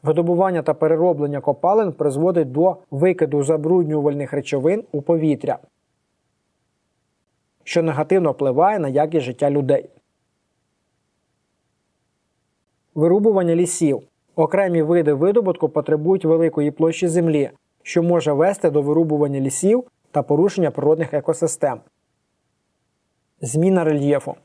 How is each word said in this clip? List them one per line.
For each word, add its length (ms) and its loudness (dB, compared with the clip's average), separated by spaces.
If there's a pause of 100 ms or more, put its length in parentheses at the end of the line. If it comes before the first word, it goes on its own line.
Видобування 580 0
та 120 -2
перероблення 680 0
копалин 500 0
призводить 600 -2
до 260 0 (140)
викиду 520 0
забруднювальних 880 0
речовин 580 -2
у 100 -6
повітря, 580 -2 (2000)
що 200 -2
негативно 480 0
впливає 480 0
на 80 -2
якість 380 -2
життя 240 -2
людей. 400 -2 (3000)
Вирубування 600 2
лісів. 460 0 (340)
Окремі 460 2
види 320 2
видобутку 560 0
потребують 560 -2
великої 460 2
площі 360 -2
землі, 420 0 (340)
що 200 0
може 300 2
вести 360 2
до 120 0
вирубування 580 0
лісів 440 0 (280)
та 120 -2
порушення 480 0
природних 420 0
екосистем. 680 -4 (1600)
Зміна 380 0
рельєфу. 600 0